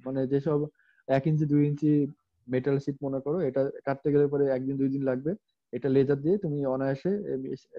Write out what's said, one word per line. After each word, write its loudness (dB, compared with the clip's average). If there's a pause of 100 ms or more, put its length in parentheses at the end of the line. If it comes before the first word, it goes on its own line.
মানে -2
যেসব 0 (400)
এক 2
ইঞ্চি, 2
দুই 4
ইঞ্চি 2 (400)
মেটাল 0
শিট -6
মনে -4
করো, -4
এটা 0 (140)
কাটতে -2
গেলে 4
পরে 0
একদিন 0
দুই 2
দিন -2
লাগবে, -2 (360)
এটা -2
লেজার 4
দিয়ে 2
তুমি -2
অনায়াসে, -2
এ, -4 (260)